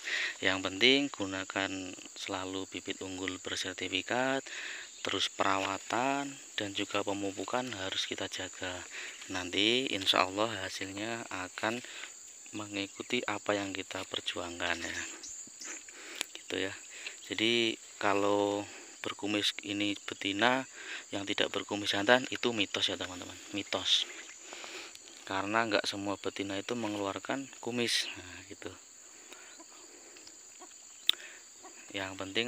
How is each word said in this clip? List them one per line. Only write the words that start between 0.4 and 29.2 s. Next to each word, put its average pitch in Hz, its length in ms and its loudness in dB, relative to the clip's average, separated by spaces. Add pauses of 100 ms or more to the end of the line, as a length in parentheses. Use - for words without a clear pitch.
penting 123 280 8 (120)
gunakan 95 600 0 (440)
selalu 95 560 -4
bibit 95 320 -6
unggul 92 400 -4
bersertifikat, 95 960 0 (640)
terus 98 240 2
perawatan 101 1040 2 (240)
dan 101 160 0
juga 101 320 2
pemupukan 101 720 0
harus 95 320 -2
kita - 240 -4
jaga. 92 400 -4 (560)
Nanti 98 640 4
insya - 320 6
Allah 101 400 2
hasilnya 101 640 -4
akan 107 560 -2 (720)
mengikuti 104 720 -2
apa 104 240 0
yang 98 240 2
kita 95 320 -4
perjuangkan, 87 720 0
ya. 87 220 -2 (1400)
Gitu, - 160 -4
ya. 95 180 2 (540)
Jadi, 113 480 6 (240)
kalau 101 640 6 (400)
berkumis 104 480 0 (160)
ini 101 240 2 (160)
betina, 117 560 4 (480)
yang 98 160 -2
tidak - 240 4
berkumis 101 400 0
jantan 120 400 8
itu 120 240 2
mitos, 98 320 2
ya, 95 80 0
teman-teman, 90 400 -6 (160)
mitos. - 560 2 (1200)
Karena 101 400 4
nggak 101 160 6
semua 101 320 0
betina 98 400 -2
itu 120 240 -2
mengeluarkan 104 640 0 (160)
kumis. 120 560 2
Nah, - 320 -12
gitu. - 240 -10 (3250)